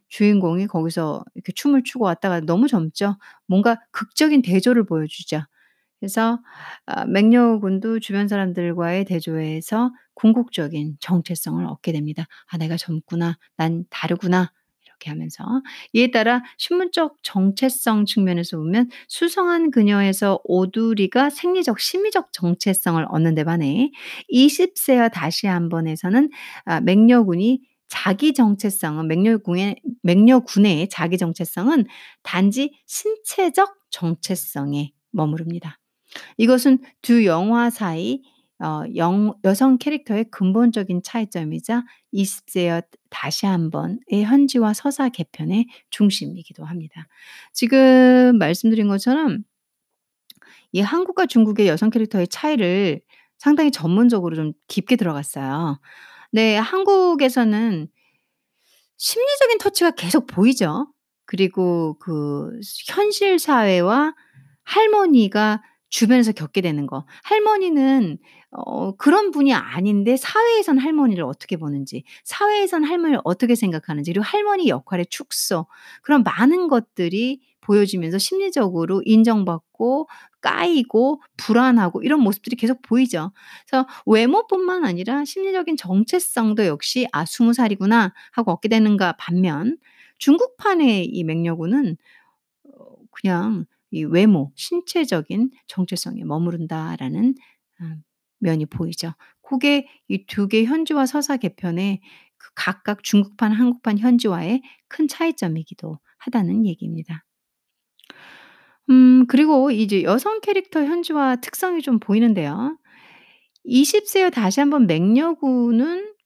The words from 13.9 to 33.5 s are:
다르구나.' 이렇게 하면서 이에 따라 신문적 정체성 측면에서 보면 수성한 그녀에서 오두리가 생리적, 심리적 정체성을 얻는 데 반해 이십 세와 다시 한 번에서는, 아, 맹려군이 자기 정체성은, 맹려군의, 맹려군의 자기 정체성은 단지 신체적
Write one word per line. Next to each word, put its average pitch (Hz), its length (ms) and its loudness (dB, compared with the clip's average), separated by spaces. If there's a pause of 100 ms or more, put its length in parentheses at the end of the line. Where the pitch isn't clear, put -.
다르구나.' 175 600 -2 (320)
이렇게 - 260 -16
하면서 156 340 -12 (480)
이에 247 200 2
따라 240 300 2 (140)
신문적 349 680 -4
정체성 208 840 0
측면에서 175 540 -2
보면 196 300 0 (200)
수성한 339 640 -2
그녀에서 202 720 2
오두리가 214 840 0
생리적, 349 500 -2
심리적 403 520 -4
정체성을 175 760 -2
얻는 160 260 0
데 156 80 -2
반해 165 480 -2 (380)
이십 294 500 2
세와 240 300 2
다시 180 400 -4
한 175 200 0
번에서는, 170 600 0 (340)
아, 165 160 -2
맹려군이 220 800 4 (280)
자기 233 460 -2
정체성은, 190 760 0
맹려군의, 196 720 0 (220)
맹려군의 196 880 4
자기 170 280 -2
정체성은 180 680 0 (360)
단지 208 500 0 (140)
신체적 403 880 -2 (160)